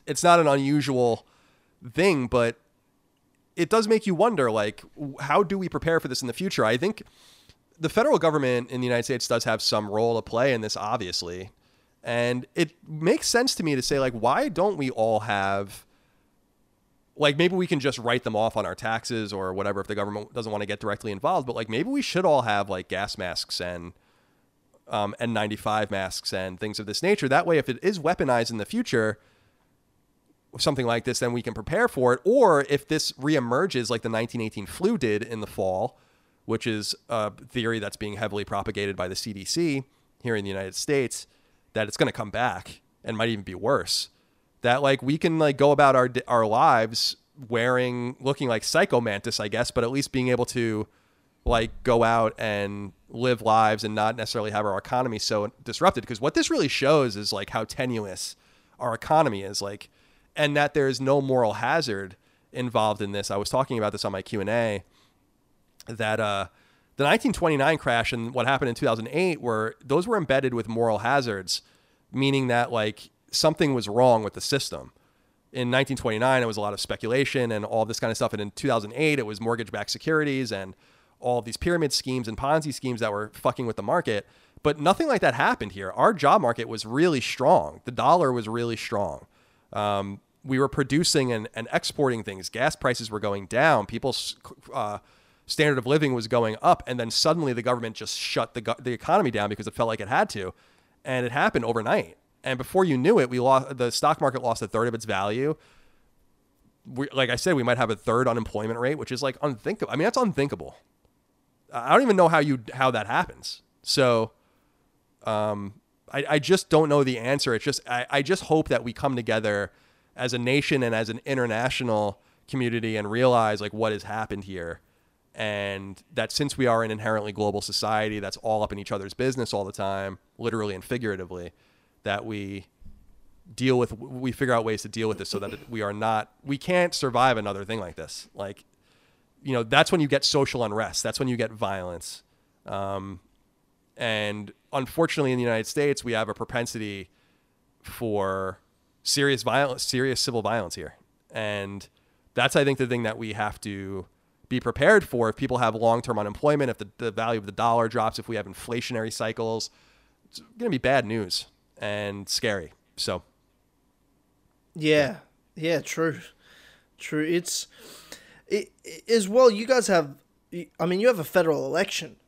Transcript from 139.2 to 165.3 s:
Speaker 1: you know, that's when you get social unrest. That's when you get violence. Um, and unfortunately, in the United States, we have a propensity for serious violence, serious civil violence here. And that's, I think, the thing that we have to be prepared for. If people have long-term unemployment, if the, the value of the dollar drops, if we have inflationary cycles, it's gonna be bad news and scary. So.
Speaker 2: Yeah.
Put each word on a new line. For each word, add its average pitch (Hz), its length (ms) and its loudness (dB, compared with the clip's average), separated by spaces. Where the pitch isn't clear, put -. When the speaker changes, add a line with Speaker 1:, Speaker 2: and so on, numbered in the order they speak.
Speaker 1:
you 135 100 -4
know, 120 100 0
that's 135 300 4
when 175 80 4
you 147 80 4
get 139 160 2
social 135 400 2
unrest. 104 380 -2
That's 110 160 -4
when 131 100 -2
you 123 80 0
get 113 160 -2
violence. 95 680 -8
Um, 98 540 -6
and 107 560 -4
unfortunately, 139 600 0
in 123 60 0
the 120 60 -2
United 113 220 0
States, 143 360 0
we 120 100 -6
have 110 160 -2
a 107 60 -8
propensity 107 760 -8
for 95 760 -4
serious 139 400 2
violence, 131 400 2
serious 131 380 0
civil 117 220 -2
violence 101 320 -2
here. 82 220 -12
And 101 560 -6
that's, 127 220 2
I 147 80 6
think, 139 140 2
the 127 80 0
thing 120 180 -2
that 110 120 -2
we 110 180 -8
have 104 280 -4
to 98 440 -8
be 127 120 -2
prepared 165 460 4
for. 117 220 0
If 110 80 -2
people 127 220 -2
have 113 160 2
long-term 117 440 0
unemployment, 131 520 0
if - 80 -6
the, 101 100 -12
the 120 120 -4
value 113 280 -2
of 101 80 -8
the 101 60 -10
dollar 117 360 2
drops, 113 300 -2
if 110 100 -12
we 117 80 -6
have 101 100 -6
inflationary 113 680 -6
cycles, 113 580 -4
it's - 140 -20
gonna 233 120 -2
be 165 80 0
bad 127 280 2
news 107 400 -4
and 101 500 -6
scary. 98 440 -4
So. 90 260 -4
Speaker 2:
Yeah. 151 440 2